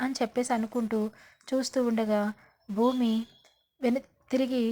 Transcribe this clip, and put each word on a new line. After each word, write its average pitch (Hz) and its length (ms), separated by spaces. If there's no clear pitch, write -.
అని 262 220
చెప్పేసి 247 320
అనుకుంటూ 226 440
చూస్తూ 262 380
ఉండగా 214 460
భూమి 233 420
వెను-, 254 220
తిరిగి 254 420